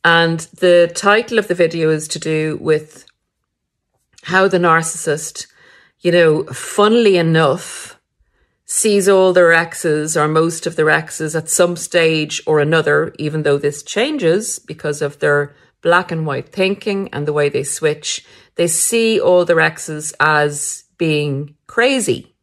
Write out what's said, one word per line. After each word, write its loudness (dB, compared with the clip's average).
And 2
the 4
title 2
of -2
the -2
video 0
is -4
to -8
do -4
with -4
how 2
the 2
narcissist, -2
you 0
know, 4
funnily 2
enough, 0
sees 0
all 4
their 6
exes -2
or 2
most 0
of -6
their 0
exes -4
at -6
some 0
stage -2
or 2
another, 0
even -4
though 2
this -4
changes -2
because -8
of -6
their 0
black 0
and -6
white -6
thinking -4
and -6
the -4
way 0
they -2
switch. -6
They 0
see 0
all 4
their 2
exes -4
as 0
being -4
crazy. -2